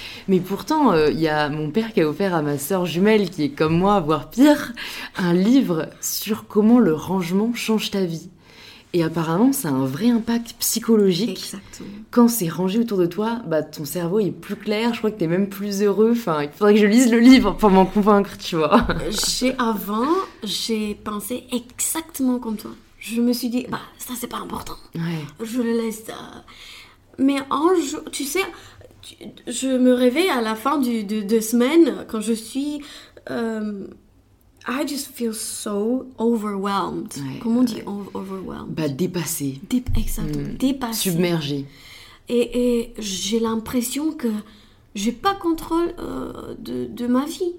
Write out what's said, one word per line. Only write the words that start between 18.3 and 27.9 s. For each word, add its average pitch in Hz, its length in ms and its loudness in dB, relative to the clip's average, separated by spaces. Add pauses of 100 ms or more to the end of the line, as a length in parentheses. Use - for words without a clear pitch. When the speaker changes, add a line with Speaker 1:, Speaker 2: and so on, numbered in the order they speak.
Speaker 1:
tu - 180 -6
vois. 160 300 4 (420)
Speaker 2:
J'ai, 254 300 0
avant, 214 480 -2 (380)
j'ai 214 500 -4
pensé 208 580 -8
exactement 254 840 -4
comme 226 180 -6
toi. 226 140 -12 (300)
Je 226 200 -4
me 240 120 4
suis 240 160 -4
dit, 240 200 -4
bah, 220 120 -6 (180)
ça, - 200 -12
c'est 247 100 -8
pas 220 100 -10
important. 170 380 -10 (180)
Speaker 1:
Ouais. 165 300 -4 (200)
Speaker 2:
Je 226 180 -4
le 233 100 -2 (100)
laisse, 214 260 -8
euh, - 40 -10 (1040)
mais 277 180 2 (140)
un 320 320 2
jour, 285 180 -6 (120)